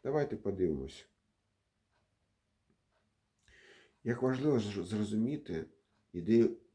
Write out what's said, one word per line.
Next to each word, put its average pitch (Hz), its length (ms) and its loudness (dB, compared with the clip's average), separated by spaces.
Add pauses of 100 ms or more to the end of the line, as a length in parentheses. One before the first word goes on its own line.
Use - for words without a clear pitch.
Давайте 139 340 -2
подивимось. 87 680 -4 (3000)
Як 120 180 0
важливо 131 360 2
зр-, 101 260 -2
зрозуміти 107 840 -2 (460)
ідею 104 440 4 (180)